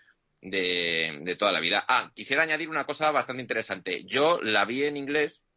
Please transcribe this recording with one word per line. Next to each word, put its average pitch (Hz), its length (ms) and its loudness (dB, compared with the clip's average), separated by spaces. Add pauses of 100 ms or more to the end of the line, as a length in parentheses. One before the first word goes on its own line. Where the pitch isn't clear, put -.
(400)
de, 87 840 0
de 87 140 -4
toda 104 160 2
la 80 80 2
vida. 92 280 2
Ah, 123 260 2
quisiera 135 300 -2
añadir 156 240 -2
una 151 160 -4
cosa 151 260 0
bastante 127 320 0
interesante. 101 640 -4
Yo 139 360 2
la 104 240 2
vi 127 200 -2
en 147 120 -2
inglés 147 460 -4 (140)